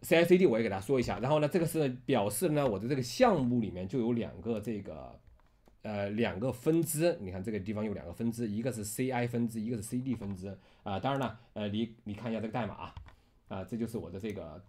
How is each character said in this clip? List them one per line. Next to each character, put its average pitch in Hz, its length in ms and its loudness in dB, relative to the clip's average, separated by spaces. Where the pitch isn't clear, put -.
C - 160 4
I 170 80 8
C 180 140 10
D， 185 80 8
我 117 100 6
也 117 60 2
给 107 80 2
大 95 60 -2
家 95 40 -2
说 135 180 2
一 123 40 4
下。 107 160 0
然 123 120 0
后 151 100 6
呢， 147 60 4
这 165 140 2
个 165 60 2
是 156 200 0
表 104 240 4
示 175 180 0
呢， 147 180 2
我 101 120 2
的 110 100 -4
这 143 80 0
个 127 60 0
项 185 420 4
目 120 160 2
里 101 100 -2
面 90 160 -6
就 131 120 -2
有 120 160 2
两 90 260 -4
个 110 180 -2
这 107 220 -6
个， 71 400 -14
呃， 101 260 -4
两 104 320 0
个 120 100 -2
分 160 320 2
支。 165 380 0
你 95 100 -8
看 95 120 -6
这 107 100 -4
个 104 80 -2
地 101 140 -4
方 107 100 -2
有 104 80 -2
两 78 140 -8
个 92 80 -10
分 117 180 -2
支， 117 160 -4
一 104 140 -2
个 123 100 -2
是 110 100 -6
C 127 280 -4
I 120 160 0
分 120 200 0
支， 113 140 -4
一 107 80 -4
个 123 80 -2
是 98 60 -4
C 123 160 -4
D 127 160 -2
分 101 200 -8
支 95 220 -10
啊。 - 140 -4
当 139 140 0
然 139 80 -2
了， 117 180 -4
呃， 104 160 -4
你， 110 360 -2
你 104 100 -6
看 113 180 -6
一 - 20 -4
下 107 60 -2
这 110 60 -6
个 110 80 -6
代 113 120 -2
码 85 80 -8
啊， 80 200 -12
啊， 95 160 -8
这 117 120 -8
就 113 100 -2
是 113 120 -6
我 82 120 -10
的 95 80 -10
这 107 140 -6
个 85 360 -10